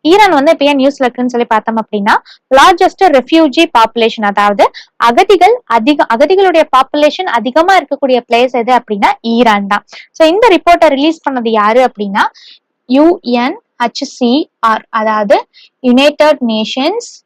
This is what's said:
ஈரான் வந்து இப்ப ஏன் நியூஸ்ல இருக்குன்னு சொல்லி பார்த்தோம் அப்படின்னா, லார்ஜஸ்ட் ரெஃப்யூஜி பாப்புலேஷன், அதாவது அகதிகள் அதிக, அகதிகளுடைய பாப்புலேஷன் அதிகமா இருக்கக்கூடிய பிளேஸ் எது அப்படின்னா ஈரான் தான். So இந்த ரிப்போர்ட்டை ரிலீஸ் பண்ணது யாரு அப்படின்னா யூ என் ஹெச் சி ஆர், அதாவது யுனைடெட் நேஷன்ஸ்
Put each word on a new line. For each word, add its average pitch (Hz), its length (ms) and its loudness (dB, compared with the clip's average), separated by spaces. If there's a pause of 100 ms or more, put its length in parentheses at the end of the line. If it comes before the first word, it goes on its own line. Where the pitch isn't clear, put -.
ஈரான் 381 320 2
வந்து 285 180 2
இப்ப 311 140 0
ஏன் 285 120 0
நியூஸ்ல 277 280 -2
இருக்குன்னு 247 260 -4
சொல்லி 240 160 -4
பார்த்தோம் 226 360 -4
அப்படின்னா, 214 320 -2 (420)
லார்ஜஸ்ட் 339 480 2
ரெஃப்யூஜி 311 600 2 (140)
பாப்புலேஷன், 226 540 -2
அதாவது 208 380 0 (260)
அகதிகள் 370 680 2
அதிக, 262 500 -2
அகதிகளுடைய 339 480 0 (140)
பாப்புலேஷன் 302 640 -2
அதிகமா 320 400 0
இருக்கக்கூடிய 277 500 -2
பிளேஸ் 240 220 0
எது 247 280 -4
அப்படின்னா 220 320 -4 (100)
ஈரான் 226 460 0
தான். 208 180 -4 (280)
So 320 160 0
இந்த 427 200 2
ரிப்போர்ட்டை 339 400 2
ரிலீஸ் 294 320 -2 (100)
பண்ணது 247 180 -6
யாரு 220 420 0
அப்படின்னா 202 340 -4 (640)
யூ 294 340 2
என் 247 380 -4 (260)
ஹெச் 240 200 -8
சி 269 540 -4
ஆர், 220 300 -2
அதாவது 220 600 -2 (320)
யுனைடெட் 294 580 2 (100)
நேஷன்ஸ் 262 600 -6 (180)